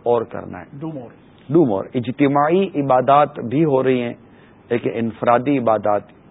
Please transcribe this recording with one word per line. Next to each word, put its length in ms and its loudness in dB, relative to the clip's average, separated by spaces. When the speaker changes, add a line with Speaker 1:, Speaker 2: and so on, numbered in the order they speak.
Speaker 1:
اور 200 0
کرنا 360 -12
ہے۔ 280 -16
Speaker 2:
Do 60 -10
more۔ 160 -16
Speaker 1:
Do 120 6
more۔ 260 -2
اجتماعی 800 0
عبادات 640 2
بھی 260 -2
ہو 180 2
رہی 200 0
ہیں 120 -6
لیکن 240 -2
انفرادی 640 0
عبادات، 440 0